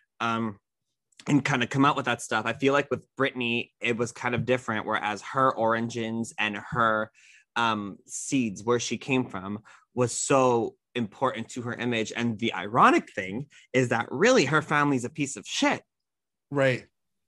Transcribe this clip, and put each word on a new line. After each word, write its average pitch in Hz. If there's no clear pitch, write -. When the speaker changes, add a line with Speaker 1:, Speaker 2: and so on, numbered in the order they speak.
Speaker 1:
Um, 113
and 143
kind 131
of 110
come 139
out 143
with 135
that 120
stuff. 110
I 113
feel 135
like 143
with -
Britney, 123
it 113
was 117
kind 120
of 113
different, 120
whereas 104
her 131
origins 113
and 107
her, 110
um, 107
seeds, 110
where 120
she 117
came 127
from, 101
was 120
so 127
important 117
to 127
her 120
image. 113
And 113
the 110
ironic 123
thing 98
is 127
that 117
really 208
her 143
family's 143
a 123
piece -
of 98
shit. -
Speaker 2:
Right. 135